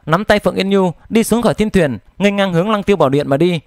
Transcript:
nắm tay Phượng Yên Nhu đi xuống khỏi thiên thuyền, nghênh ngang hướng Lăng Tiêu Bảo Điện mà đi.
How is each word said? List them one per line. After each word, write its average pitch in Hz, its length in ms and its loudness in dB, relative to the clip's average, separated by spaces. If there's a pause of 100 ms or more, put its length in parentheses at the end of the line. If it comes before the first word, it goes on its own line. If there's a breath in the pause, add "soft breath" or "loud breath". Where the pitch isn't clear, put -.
nắm 175 180 -2
tay 208 140 2
Phượng 185 160 -2
Yên 190 160 -2
Nhu 190 220 2 (160 soft breath)
đi 226 160 2
xuống 226 180 -2
khỏi 180 120 2
thiên - 160 -2
thuyền, 143 280 0 (200)
nghênh 202 180 0
ngang 196 160 -2
hướng 175 180 0
Lăng 208 120 -2
Tiêu 196 140 0
Bảo 156 120 2
Điện 139 200 -2
mà 139 80 0
đi. 175 300 0